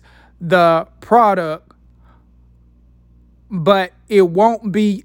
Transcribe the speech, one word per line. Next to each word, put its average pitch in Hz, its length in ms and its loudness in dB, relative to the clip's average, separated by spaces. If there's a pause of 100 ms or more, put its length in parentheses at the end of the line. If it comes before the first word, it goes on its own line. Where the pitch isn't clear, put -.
(400)
the 170 480 0 (140)
product, 190 720 -2 (1800)
but 185 420 -2 (160)
it 190 220 2
won't 214 420 -2
be 208 340 -2